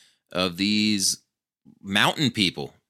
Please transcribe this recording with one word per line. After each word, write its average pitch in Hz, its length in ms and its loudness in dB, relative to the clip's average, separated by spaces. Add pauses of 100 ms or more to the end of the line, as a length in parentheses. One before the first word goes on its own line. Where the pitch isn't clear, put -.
(300)
of 90 260 -2
these 104 640 0 (640)
mountain 110 480 0
people. 78 440 -2 (160)